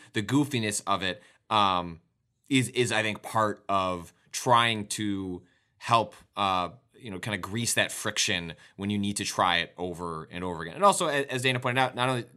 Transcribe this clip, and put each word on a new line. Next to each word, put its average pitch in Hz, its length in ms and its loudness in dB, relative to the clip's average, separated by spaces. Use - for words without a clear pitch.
the 113 100 -2
goofiness 120 640 0
of 98 160 0
it, 90 180 -2
um, 92 480 2
is, 131 200 2
is 120 240 0
I 110 100 2
think 107 200 -4
part 107 460 -2
of 92 440 -2
trying 117 580 4
to 98 540 -4
help, 113 360 2
uh, 95 320 2
you 117 100 -12
know, 95 80 -8
kinda 101 200 -4
grease 101 360 -4
that 104 160 2
friction 90 640 -2
when 98 140 -2
you 104 80 0
need 101 180 -2
to 101 80 -4
try 90 340 2
it 82 200 -2
over 85 520 -8
and 87 140 -10
over 85 180 -6
again. 82 120 -10
And 180 100 0
also, 196 240 4
a-, 143 180 0
as 127 160 -4
Dana 127 160 2
pointed 127 220 0
out, 127 160 2
not 123 120 2
only, 127 160 0